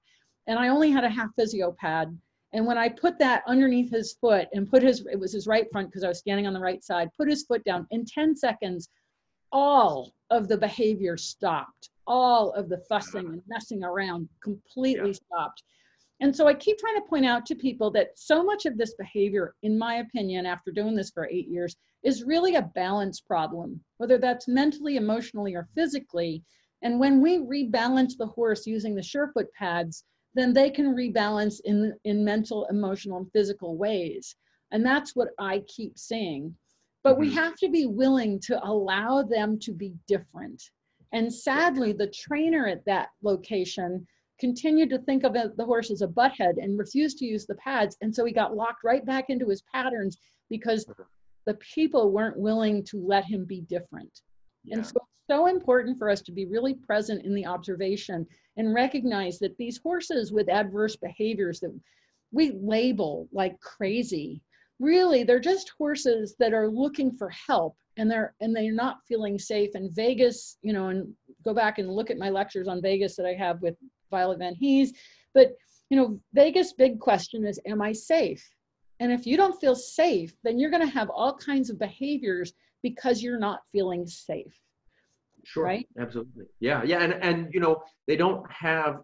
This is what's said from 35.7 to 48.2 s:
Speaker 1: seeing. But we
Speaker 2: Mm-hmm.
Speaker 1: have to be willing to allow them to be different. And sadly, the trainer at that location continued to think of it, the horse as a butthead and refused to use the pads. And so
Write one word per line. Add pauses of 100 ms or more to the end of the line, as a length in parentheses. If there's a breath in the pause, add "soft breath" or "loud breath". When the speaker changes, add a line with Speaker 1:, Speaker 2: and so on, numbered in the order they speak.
Speaker 1:
seeing. (480)
But
we
Speaker 2:
Mm-hmm.
Speaker 1:
have
to
be
willing
to
allow
them
to
be (120)
different. (520)
And
sadly,
the
trainer
at
that (140)
location (340 soft breath)
continued
to
think
of
it,
the
horse
as
a
butthead (100)
and
refused
to
use
the
pads.
And
so